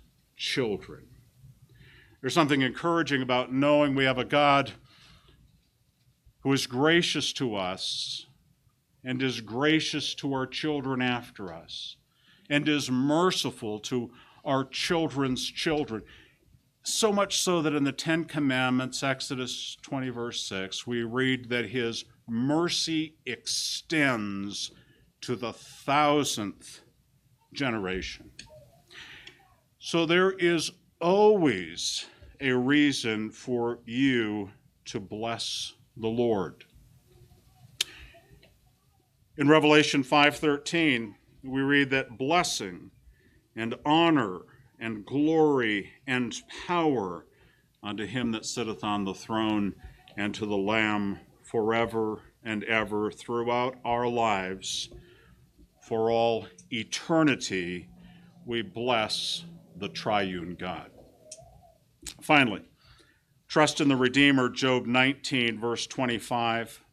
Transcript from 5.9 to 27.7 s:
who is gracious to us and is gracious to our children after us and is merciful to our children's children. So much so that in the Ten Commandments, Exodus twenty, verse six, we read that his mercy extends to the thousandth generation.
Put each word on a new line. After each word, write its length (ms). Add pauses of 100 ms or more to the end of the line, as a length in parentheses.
who 120
is 140
gracious 680
to 200
us 720 (800)
and 180
is 180
gracious 760
to 180
our 120
children 540
after 520
us 440 (540)
and 180
is 220
merciful 880
to 340 (320)
our 200
children's 840
children. 540 (800)
So 300
much 280
so 220
that 120
in 100
the 80
Ten 320
Commandments, 800
Exodus 800
twenty, 260
verse 340
six, 440
we 160
read 460
that 220
his 340 (240)
mercy 960
extends 1500 (500)
to 120
the 180
thousandth 1300 (680)
generation. 800 (1500)